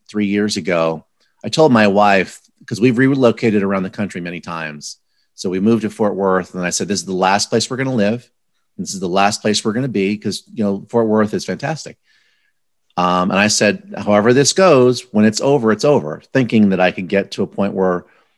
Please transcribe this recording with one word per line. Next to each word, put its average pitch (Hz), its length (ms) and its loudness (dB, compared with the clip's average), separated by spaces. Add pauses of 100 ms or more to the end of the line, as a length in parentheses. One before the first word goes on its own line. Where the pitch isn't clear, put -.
three 104 180 -2
years 104 300 -2
ago, 82 480 -2 (400)
I 117 60 -8
told 156 220 4
my 110 140 6
wife, 98 540 2 (240)
'cause 101 160 -8
we've 120 160 2
relocated 120 640 2
around 98 200 -2
the 95 80 -8
country 98 320 -8
many 87 180 -10
times. 78 560 -12 (380)
So - 160 -8
we 92 100 -2
moved 110 220 2
to 104 80 -4
Fort 104 240 -2
Worth, 92 400 -2
and 90 100 -6
I 87 60 -2
said, 85 180 -4
"This 95 120 -2
is 85 60 -12
the 95 60 -6
last 92 380 0
place 113 180 -2
we're 127 80 -8
gonna 131 180 -4
live. 113 360 -2 (480)
This 95 160 -10
is 95 60 -10
the 92 80 -4
last 98 340 0
place 104 200 -2
we're 110 100 -2
gonna 127 160 -4
be, 104 280 -2
'cause, 104 280 -8 (100)
you 110 100 -4
know, 98 240 -4
Fort 117 180 0
Worth 107 280 2
is 92 100 -6
fantastic." - 540 -8 (1000)
Um, 90 340 0
and 92 80 0
I 104 100 2
said, 104 480 -2
"However 104 360 2
this 135 220 4
goes, 127 480 4 (100)
when 107 140 4
it's 107 160 0
over, 131 300 2
it's 107 120 -2
over," 95 380 0 (100)
thinking 113 380 2
that 92 100 0
I 92 120 2
could 95 160 -8
get 98 240 -2
to 110 100 -6
a 95 40 -2
point 98 280 -6
where 92 320 -2 (320)